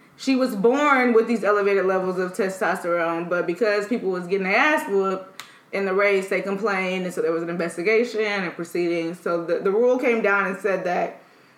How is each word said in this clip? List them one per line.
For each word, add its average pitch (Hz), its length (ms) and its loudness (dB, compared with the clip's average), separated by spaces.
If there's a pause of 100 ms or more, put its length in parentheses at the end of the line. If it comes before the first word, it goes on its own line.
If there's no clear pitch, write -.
(180)
She 269 180 0
was 247 200 0
born 254 580 4
with 226 140 4
these 226 160 0
elevated 196 420 2
levels 185 340 0
of 185 140 -2
testosterone, 175 920 -2
but 170 200 -2
because 202 400 0
people 190 240 -2
was 180 160 -4
getting 190 160 -2
their 190 120 0
ass 302 320 2
whooped 190 540 -2 (300)
in 196 140 -2
the 190 100 -2
race, 196 340 2
they 185 120 -2
complained, 190 640 -2
and 175 80 -6
so 160 100 -4
there 160 80 0
was 165 100 -2
an 170 80 -6
investigation 190 720 0
and 202 320 -2
proceedings. 170 680 -4
So 170 240 -2
the, 165 160 -2
the 190 120 0
rule 247 260 4
came 240 240 2
down 202 240 2
and 190 140 -4
said 185 240 0
that 175 400 -4 (340)